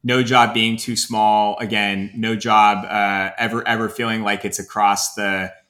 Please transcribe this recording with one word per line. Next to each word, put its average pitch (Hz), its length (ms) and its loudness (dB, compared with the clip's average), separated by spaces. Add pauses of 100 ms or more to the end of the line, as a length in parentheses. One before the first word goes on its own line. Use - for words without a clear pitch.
no 123 200 2
job 117 320 4
being 113 220 0
too 113 200 -8
small. 107 600 2
Again, 101 580 -2
no 110 200 -2
job, 104 480 4
uh, 98 540 0
ever, 117 280 -4
ever 110 220 0
feeling 110 340 -4
like 101 220 -2
it's 95 140 -6
across 101 560 -2
the, 95 380 -4 (180)